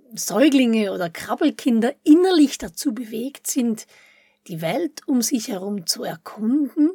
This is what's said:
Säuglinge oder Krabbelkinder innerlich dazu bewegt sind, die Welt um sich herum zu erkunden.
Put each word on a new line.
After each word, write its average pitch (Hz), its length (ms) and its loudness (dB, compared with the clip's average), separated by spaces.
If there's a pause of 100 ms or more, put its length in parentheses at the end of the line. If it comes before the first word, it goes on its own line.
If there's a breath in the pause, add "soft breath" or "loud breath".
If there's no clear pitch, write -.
(140)
Säuglinge 226 760 2
oder 180 180 -4
Krabbelkinder 233 840 0 (100)
innerlich 330 540 6
dazu 226 360 -6
bewegt 233 520 -10
sind, 233 400 -2 (600 soft breath)
die 165 120 -10
Welt 233 460 -4
um 247 160 0
sich 220 260 -4
herum 196 380 -6
zu - 180 -4
erkunden. 254 920 -2